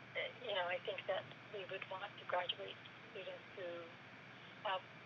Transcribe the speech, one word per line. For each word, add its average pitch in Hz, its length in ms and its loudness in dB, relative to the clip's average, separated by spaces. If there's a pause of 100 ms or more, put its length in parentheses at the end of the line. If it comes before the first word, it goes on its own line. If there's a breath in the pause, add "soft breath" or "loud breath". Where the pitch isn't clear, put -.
(440)
you 202 120 4
know, 180 160 6
I 180 160 4
think 185 160 2
that 190 200 4 (280)
we 196 160 -2
would 190 240 0
want 185 160 0
to - 160 -8
graduate 190 540 4 (340)
students 180 340 -4 (120)
who 175 100 0 (960)
have 190 160 6 (260)